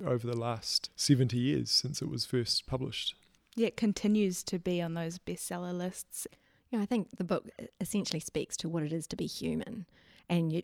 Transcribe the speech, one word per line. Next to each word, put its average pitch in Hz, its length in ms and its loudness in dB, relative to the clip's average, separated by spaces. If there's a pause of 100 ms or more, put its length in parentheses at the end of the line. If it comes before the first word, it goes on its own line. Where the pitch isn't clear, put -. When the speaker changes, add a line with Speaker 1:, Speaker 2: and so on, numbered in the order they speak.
Speaker 1:
over 123 220 0
the 120 100 -2
last 117 600 -4
seventy 123 420 6
years 123 320 2
since - 300 2
it - 80 -4
was 123 160 -4
first - 420 0
published. 123 480 -4 (400)
Speaker 2:
Yeah, 226 140 2
it - 80 -6
continues 208 680 2
to 185 140 -2
be 175 220 0
on 170 140 -2
those 170 240 -4
bestseller 180 580 -6
lists. - 500 -6 (440)
Speaker 3:
Yeah, 226 100 2
I 202 60 2
think 220 300 0
the 190 80 -2
book 175 240 0 (320)
essentially 180 400 0
speaks - 380 -4
to 170 100 -2
what 165 140 0
it 151 100 -2
is 160 160 -2
to - 80 -8
be - 100 -2
human. - 600 -4 (440)
And 170 220 4
you, 170 120 0